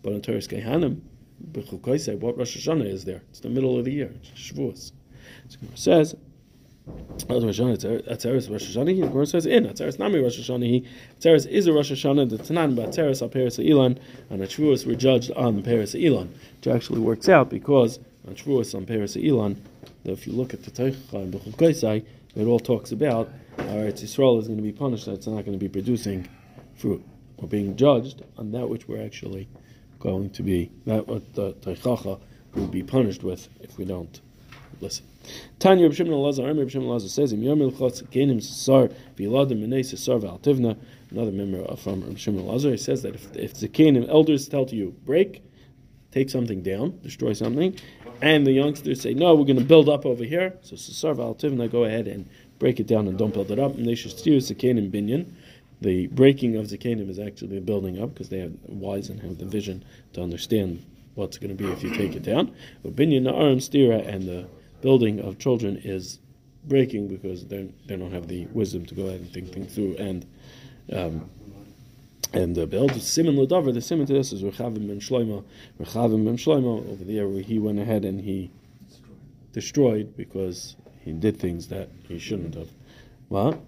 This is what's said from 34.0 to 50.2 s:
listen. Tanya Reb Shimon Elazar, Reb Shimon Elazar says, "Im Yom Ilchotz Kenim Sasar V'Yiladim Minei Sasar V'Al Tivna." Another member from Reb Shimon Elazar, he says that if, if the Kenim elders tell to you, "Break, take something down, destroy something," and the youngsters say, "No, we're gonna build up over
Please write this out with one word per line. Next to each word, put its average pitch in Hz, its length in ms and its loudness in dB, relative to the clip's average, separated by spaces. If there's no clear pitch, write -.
listen. - 240 -10
Tanya 190 260 8
Reb 151 100 6
Shimon 170 200 0
Elazar, 139 420 0
Reb 135 140 0
Shimon 131 180 -4
Elazar 117 220 -4
says, 139 240 0
"Im 104 80 -4
Yom 143 160 2
Ilchotz 131 460 0
Kenim 131 340 2
Sasar 131 520 4
V'Yiladim 120 420 2
Minei 120 200 -2
Sasar 127 380 -2
V'Al 95 220 -6
Tivna." 123 380 2
Another 110 220 -4
member 95 440 -6
from 95 240 -6
Reb 101 160 -10
Shimon 104 280 -4
Elazar, 127 260 0
he 131 80 0
says 135 240 -4
that 101 120 -8
if, - 220 -16
if - 180 -8
the 113 140 -8
Kenim 139 400 6
elders 151 400 4
tell 139 160 -2
to 123 100 -6
you, 98 200 -4
"Break, 170 380 0
take 135 180 0
something 113 320 -4
down, 101 400 -4
destroy 123 320 -4
something," 139 420 -2
and 147 240 6
the 135 60 6
youngsters 143 500 0
say, 120 100 -4
"No, 160 220 8
we're 147 100 8
gonna 135 160 4
build 147 300 8
up 143 160 0
over 120 180 0